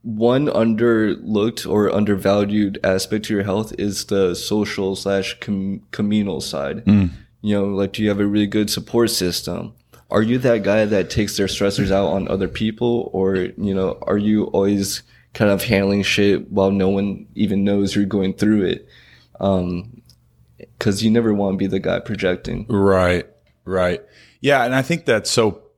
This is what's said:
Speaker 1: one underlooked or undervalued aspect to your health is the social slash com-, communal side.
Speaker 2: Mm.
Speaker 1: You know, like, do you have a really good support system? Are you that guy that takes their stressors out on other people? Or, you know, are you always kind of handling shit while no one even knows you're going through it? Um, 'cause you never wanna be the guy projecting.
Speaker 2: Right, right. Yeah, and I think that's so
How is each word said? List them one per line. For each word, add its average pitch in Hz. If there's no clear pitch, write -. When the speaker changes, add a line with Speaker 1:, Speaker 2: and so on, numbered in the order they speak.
Speaker 1:
one 120
underlooked 110
or 104
undervalued 101
aspect 98
to 110
your 98
health 101
is 101
the 95
social 101
slash 98
com-, 98
communal 104
side. 71
Speaker 2:
Mm. 98
Speaker 1:
You 104
know, 101
like, 98
do 107
you 104
have 101
a 101
really 104
good 107
support 117
system? 87
Are 107
you 120
that 120
guy 104
that 101
takes 104
their 98
stressors 101
out 98
on 95
other 95
people? 117
Or, 95
you 95
know, 95
are 101
you 107
always 101
kind 107
of 98
handling 98
shit 101
while 98
no 98
one 98
even 101
knows 101
you're 101
going 95
through 107
it? -
Um, 92
'cause 101
you 110
never 113
wanna 98
be 95
the 95
guy 90
projecting. 92
Speaker 2:
Right, 95
right. 92
Yeah, 135
and 127
I 135
think 170
that's 110
so 110